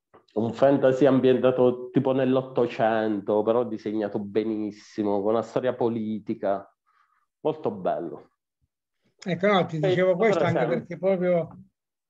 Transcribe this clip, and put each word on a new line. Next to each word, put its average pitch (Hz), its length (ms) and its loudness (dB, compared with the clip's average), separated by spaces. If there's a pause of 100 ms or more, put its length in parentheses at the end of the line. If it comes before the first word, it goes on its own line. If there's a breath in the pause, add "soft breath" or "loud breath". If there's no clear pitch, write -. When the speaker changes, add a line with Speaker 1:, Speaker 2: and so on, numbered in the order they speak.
(340)
Speaker 1:
un 110 200 -2
fantasy 131 500 4
ambientato 127 840 2
tipo 135 220 0
nell'Ottocento, 113 1300 0
però 113 220 2
disegnato 107 540 -6
benissimo, 104 1000 -4
con 107 120 0
una 113 100 0
storia 123 320 -2
politica. 107 920 -4 (840)
Molto 151 220 -4
bello. 85 600 -6 (960)
Speaker 2:
Ecco, 180 220 -2
no, 190 200 4
ti 165 100 -6
Speaker 1:
E 156 40 -2
Speaker 2:
dicevo 185 360 2
questo 190 280 2
Speaker 1:
allora 170 40 2
Speaker 2:
anche 165 120 0
Speaker 1:
siamo 123 140 0
Speaker 2:
perché - 240 -8
proprio 180 600 0 (520)